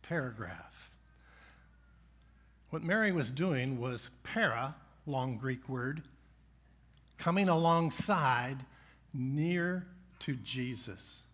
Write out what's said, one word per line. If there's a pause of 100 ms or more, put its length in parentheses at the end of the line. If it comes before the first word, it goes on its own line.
Paragraph. (2000)
What
Mary
was
doing
was (120)
para, (300)
long
Greek
word, (1120)
coming
alongside, (560)
near (340)
to
Jesus. (120)